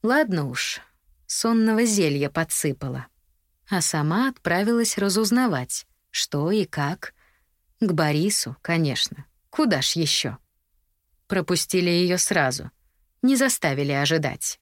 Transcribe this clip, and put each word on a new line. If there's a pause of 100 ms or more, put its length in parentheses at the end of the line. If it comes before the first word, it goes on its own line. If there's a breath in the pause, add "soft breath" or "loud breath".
Ладно
уж, (460)
сонного
зелья
подсыпала. (640)
А
сама
отправилась
разузнавать, (240)
что
и
как. (680)
К
Борису,
конечно. (240)
Куда
ж
ещё? (920)
Пропустили
её
сразу. (500)
Не
заставили
ожидать.